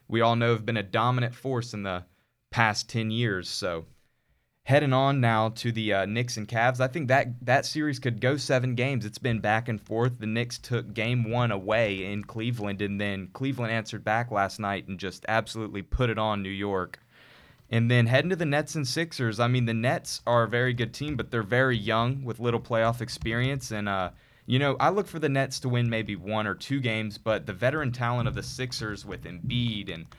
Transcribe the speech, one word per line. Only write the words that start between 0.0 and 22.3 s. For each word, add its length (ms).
we 140
all 140
know 160
have 120
been 140
a 40
dominant 520
force 400
in 80
the 240
past 380
ten 220
years. 400
So 340
heading 320
on 260
now 300
to 200
the, 220
uh, 140
Knicks 320
and 100
Cavs. 320
I 80
think 200
that, 380
that 180
series 360
could 200
go 160
seven 380
games. 300
It's 140
been 200
back 300
and 120
forth. 380
The 80
Knicks 320
took 340
game 380
one 220
away 580
in 140
Cleveland, 580
and 180
then 320
Cleveland 400
answered 300
back 300
last 260
night 300
and 100
just 300
absolutely 540
put 280
it 80
on 240
New 60
York. 500
And 180
then 180
heading 240
to 60
the 80
Nets 300
and 120
Sixers, 520
I 80
mean, 200
the 80
Nets 520
are 180
a 40
very 240
good 200
team, 240
but 140
they're 140
very 320
young 480
with 160